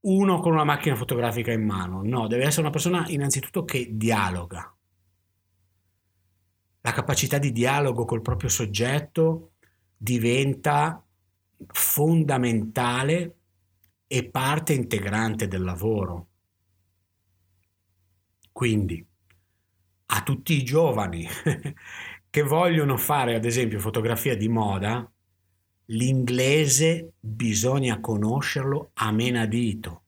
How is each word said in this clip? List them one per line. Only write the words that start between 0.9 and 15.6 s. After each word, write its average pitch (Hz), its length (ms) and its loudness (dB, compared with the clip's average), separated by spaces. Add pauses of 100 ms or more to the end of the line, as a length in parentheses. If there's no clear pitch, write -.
fotografica 117 560 -2
in 113 140 0
mano, 92 380 -2
no, 113 240 0
devi 120 160 0
essere 151 180 2
una 151 100 0
persona 170 360 0
innanzitutto 143 580 -2
che 123 260 -4
dialoga. 92 800 -2 (2000)
La - 120 -2
capacità 143 440 0
di 139 140 0
dialogo 120 540 0
col 113 160 -4
proprio 95 280 -2
soggetto 147 1040 0 (440)
diventa 135 1040 0 (640)
fondamentale 135 1700 2 (680)
e 123 200 -2
parte 151 460 0
integrante 110 760 -2
del 92 140 -4